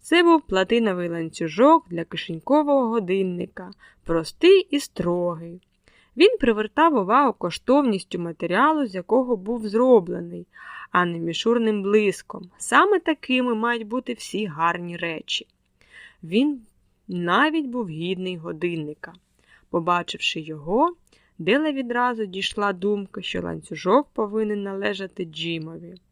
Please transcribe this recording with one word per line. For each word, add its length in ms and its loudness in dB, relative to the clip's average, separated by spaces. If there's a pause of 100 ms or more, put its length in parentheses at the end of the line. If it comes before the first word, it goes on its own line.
Це 220 4
був 200 6
платиновий 640 0
ланцюжок 800 4
для 160 -6
кишенькового 840 0
годинника, 840 -4 (340)
простий 680 4
і 100 -2
строгий. 800 -4 (560)
Він 240 6
привертав 540 2
увагу 380 4
коштовністю 880 0
матеріалу, 680 0
з 80 -10
якого 420 0
був 320 -6
зроблений, 760 2 (440)
а 140 2
не 140 -4
мішурним 640 0
блиском. 760 0
Саме 420 2
такими 540 -2
мають 320 -2
бути 260 -6
всі 340 -6
гарні 500 -4
речі. 500 -8 (760)
Він 380 0 (480)
навіть 580 0
був 220 -6
гідний 480 -6
годинника. 760 -8 (580)
Побачивши 720 -2
його, 540 -2 (440)
Дела 340 2
відразу 540 -2
дійшла 460 -4
думка, 500 -4
що 200 -6
ланцюжок 680 0
повинен 500 -4
належати 640 -6
Джимові. 680 -10 (160)